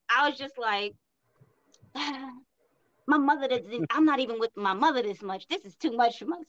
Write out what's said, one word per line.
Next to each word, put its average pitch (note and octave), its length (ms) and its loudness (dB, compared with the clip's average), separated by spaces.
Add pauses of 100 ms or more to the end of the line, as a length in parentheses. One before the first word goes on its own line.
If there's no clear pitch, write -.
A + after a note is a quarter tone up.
(140)
I C#4 160 4
was C#4+ 80 -6
just C#4 200 -12
like, G#3 420 -2
<sighs> - 960 -20
"My C4+ 1200 -4
mother C#4+ 300 2
doesn't, A#3 440 -2
I'm D4+ 140 4
not C#4+ 140 4
even A#3 200 -2
with A3+ 160 0
my G3+ 180 0
mother C4 280 2
this G#3 200 -6
much. F#3+ 260 -10
This E4+ 180 -6
is F#3+ 100 -20
too - 180 -2
much A#3 260 2
for G3+ 60 -12
my E4+ 240 -6